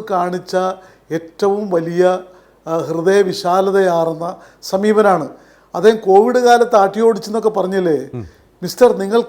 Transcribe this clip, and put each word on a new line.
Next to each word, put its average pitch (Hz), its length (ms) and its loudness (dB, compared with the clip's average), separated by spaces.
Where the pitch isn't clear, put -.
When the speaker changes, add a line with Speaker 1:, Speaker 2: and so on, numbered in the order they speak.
Speaker 1:
കാണിച്ച 180 440 -4
ഏറ്റവും 196 480 -4
വലിയ, 170 300 0
ആ, 160 40 -6
ഹൃദയവിശാലതയാർന്ന 175 1400 0
സമീപനാണ്. 202 560 2
അദ്ദേഹം 214 220 4
കോവിഡ് 226 380 4
കാലത്ത് 240 360 4
ആട്ടിയോടിച്ചെന്നൊക്കെ 214 760 0
പറഞ്ഞില്ലേ? 180 400 -2
Speaker 2:
ഉം. 113 80 -10
Speaker 1:
മിസ്റ്റർ, 226 280 2
നിങ്ങൾ 202 260 -2